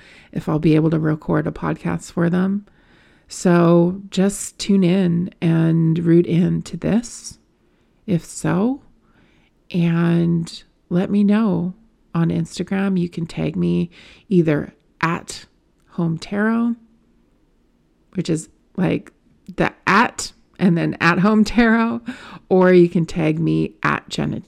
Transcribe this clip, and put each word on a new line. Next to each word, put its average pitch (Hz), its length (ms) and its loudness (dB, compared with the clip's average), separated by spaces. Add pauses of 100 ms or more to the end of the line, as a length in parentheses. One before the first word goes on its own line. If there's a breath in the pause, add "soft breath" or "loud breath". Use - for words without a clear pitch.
(320 loud breath)
if 160 160 -10
I'll 156 100 0
be 156 180 2
able 156 160 2
to 160 80 0
record 156 460 -2
a 160 60 -6
podcast 160 600 -8
for 170 180 0
them. 190 360 -2 (640 soft breath)
So 175 840 2
just - 480 -4
tune 196 280 2
in 175 460 0 (100)
and 165 580 2
root 170 260 4
in 165 380 0
to - 140 -12
this, - 600 -4 (680)
if 180 160 -2
so, 196 580 -4 (880 soft breath)
and 170 920 0 (260)
let 185 220 -2
me 202 120 2
know 196 520 0 (400)
on 165 140 0
Instagram. 185 680 -4
You 175 120 -2
can 165 160 -8
tag 160 320 -6
me 175 340 -2 (380 loud breath)
either 160 440 2 (280)
at - 440 -6 (440)
Home 165 280 -4
Tarot, 226 600 -2 (1400)
which 175 160 -6
is, 160 200 -4 (280)
like, 175 340 -2 (460)
the - 160 -2 (120)
at - 460 0 (280)
and 170 180 4
then 156 240 -2
at 170 180 2
Home 214 240 4
Tarot, 233 580 0 (460 loud breath)
or 185 240 6
you 175 160 8
can 170 200 0
tag 160 320 -2
me 160 420 -2
at 147 260 -4
Jenna - 400 -6